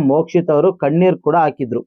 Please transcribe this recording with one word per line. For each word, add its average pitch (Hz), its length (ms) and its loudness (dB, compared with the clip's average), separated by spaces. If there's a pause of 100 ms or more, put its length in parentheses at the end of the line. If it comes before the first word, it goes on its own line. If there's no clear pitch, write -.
ಮೋಕ್ಷಿತ್ 160 480 0
ಅವರು 151 220 2
ಕಣ್ಣೀರ್ 170 440 0
ಕೂಡ 151 180 -2
ಹಾಕಿದ್ರು. 139 520 -2